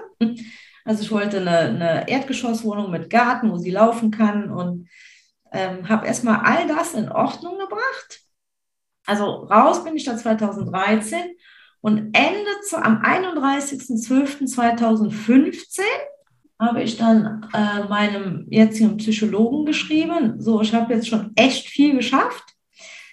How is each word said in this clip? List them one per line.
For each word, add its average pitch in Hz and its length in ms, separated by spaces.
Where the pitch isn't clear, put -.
Also 214 180
ich - 80
wollte 202 300
eine, 170 160
eine 165 500
Erdgeschosswohnung 220 840
mit 160 200
Garten, 240 420
wo 175 60
sie 175 140
laufen 220 400
kann 208 380
und, 175 380
ähm, 185 380
hab 214 160
erst - 180
mal 226 200
all - 240
das 320 260
in 220 160
Ordnung 330 500
gebracht. 508 640
Also 208 200
raus 262 580
bin 320 120
ich 285 80
da 240 120
zweitausenddreizehn 214 1200
und 214 340
Ende 392 520
zu, 330 100
am 214 260
einunddreißigsten 285 960
zwölften 262 500
zweitausendfünfzehn 233 1400
habe 226 240
ich - 140
dann, 226 560
äh, 208 340
meinem 202 640
jetzigen 220 480
Psychologen 220 680
geschrieben, 311 720
„So, 214 220
ich 220 140
habe 233 180
jetzt 220 140
schon 220 280
echt 262 320
viel 285 280
geschafft 294 480